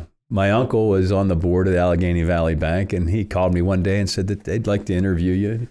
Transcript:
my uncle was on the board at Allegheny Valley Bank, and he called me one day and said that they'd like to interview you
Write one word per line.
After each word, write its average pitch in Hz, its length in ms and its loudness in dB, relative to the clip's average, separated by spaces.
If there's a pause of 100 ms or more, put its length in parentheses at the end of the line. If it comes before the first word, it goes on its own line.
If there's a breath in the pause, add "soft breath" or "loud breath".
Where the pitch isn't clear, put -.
(300)
my 98 220 0
uncle 110 360 0
was 95 240 2
on 98 160 2
the 92 80 0
board 90 320 2
at 92 80 2
Allegheny 87 480 2
Valley 82 320 0
Bank, 85 380 -2
and 90 160 -2
he 101 160 -2
called 90 280 0
me 90 80 2
one 92 220 0
day 98 160 0
and 98 100 -2
said 95 180 -4
that 101 180 -6
they'd 110 200 -4
like 101 200 -2
to 101 80 -2
interview 92 400 0
you 107 380 -2